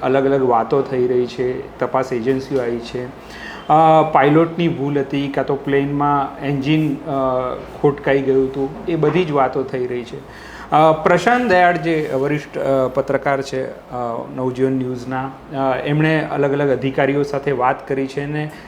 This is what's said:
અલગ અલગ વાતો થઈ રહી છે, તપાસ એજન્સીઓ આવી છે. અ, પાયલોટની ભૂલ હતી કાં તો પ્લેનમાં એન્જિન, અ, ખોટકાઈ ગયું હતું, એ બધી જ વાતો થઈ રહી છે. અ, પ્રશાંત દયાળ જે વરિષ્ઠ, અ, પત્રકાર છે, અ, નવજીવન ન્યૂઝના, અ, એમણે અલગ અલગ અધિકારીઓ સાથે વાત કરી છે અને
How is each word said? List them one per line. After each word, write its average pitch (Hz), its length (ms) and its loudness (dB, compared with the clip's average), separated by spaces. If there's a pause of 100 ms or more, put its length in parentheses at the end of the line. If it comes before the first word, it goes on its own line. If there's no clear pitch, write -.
અલગ 135 220 2
અલગ 139 180 2
વાતો 120 400 2
થઈ 127 240 -2
રહી 123 200 2
છે, 127 520 -6
તપાસ 131 340 -2
એજન્સીઓ 131 480 -2
આવી 120 180 -4
છે. 123 260 -8 (640)
અ, 160 340 6 (100)
પાયલોટની 160 560 4
ભૂલ 143 300 -2
હતી 139 300 -2
કાં 135 180 -2
તો 139 100 0
પ્લેનમાં 139 880 0
એન્જિન, 143 500 0
અ, - 160 -8 (680)
ખોટકાઈ 143 420 2
ગયું 131 260 2
હતું, 139 400 -6
એ 170 80 -2
બધી 156 280 2
જ 156 60 -4
વાતો 135 320 0
થઈ 131 240 -4
રહી 123 180 -6
છે. - 500 -16 (100)
અ, 156 280 6
પ્રશાંત 226 580 2
દયાળ 180 260 6
જે 156 360 -2
વરિષ્ઠ, 143 460 -2
અ, 135 300 0
પત્રકાર 139 540 -2
છે, 131 240 -4
અ, - 80 -10 (640)
નવજીવન 131 360 0
ન્યૂઝના, 131 580 -4 (240)
અ, 135 300 0
એમણે 151 480 2
અલગ 143 200 2
અલગ 143 160 2
અધિકારીઓ 139 540 2
સાથે 139 300 -2
વાત 131 360 0
કરી 135 180 -2
છે 135 140 -8
અને 151 300 -6 (180)